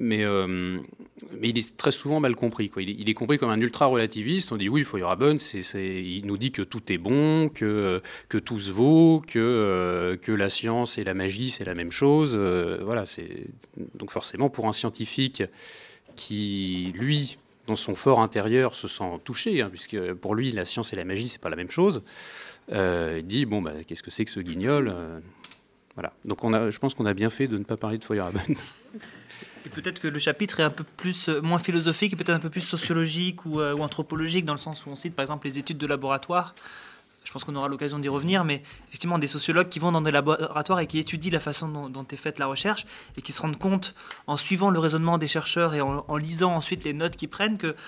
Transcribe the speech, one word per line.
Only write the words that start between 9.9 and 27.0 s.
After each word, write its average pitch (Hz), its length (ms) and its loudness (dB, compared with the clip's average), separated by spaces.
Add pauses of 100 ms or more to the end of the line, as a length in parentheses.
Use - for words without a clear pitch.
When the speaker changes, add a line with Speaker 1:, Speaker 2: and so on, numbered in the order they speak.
Speaker 1:
que - 140 -6
la 98 200 2
science 117 480 -2
et 104 60 -4
la 95 100 -2
magie, 98 360 -2
c'est - 140 -6
la 90 100 -4
même 85 160 -4
chose. 143 460 4
Euh, 90 460 2
voilà, 104 240 -2
c'est, - 420 -12 (480)
donc - 160 -12
forcément, - 360 -2
pour 113 200 -2
un 104 40 0
scientifique 117 680 -2 (720)
qui, 98 800 -4
lui, 139 440 -2 (280)
dans 110 80 0
son 101 220 -4
fort 131 240 6
intérieur, 113 560 2
se - 100 -10
sent 90 380 -6
touché, 139 380 0
hein, 101 60 -2
puisque 90 320 -8 (140)
pour 98 220 -2
lui, 127 160 0
la 95 120 -2
science - 280 -4
et 101 40 -6
la 87 80 -6
magie, 98 220 -4
c'est - 140 -8
pas 87 100 -6
la 80 60 -4
même 90 160 -8
chose, 170 300 2 (680)
euh, 87 480 2
il 82 80 -8
dit, 120 200 0
bon, 104 160 0
bah, 80 100 -4 (120)
qu'est-ce - 200 -12
que - 80 -12
c'est 110 120 -2
que - 60 -6
ce - 80 -8
guignol ? 101 560 0
Euh, 82 240 -10 (760)
voilà. - 180 -8 (120)
Donc 104 200 -4
on 113 80 4
a, 110 180 4
je - 80 -8
pense 135 160 0
qu'on 113 120 0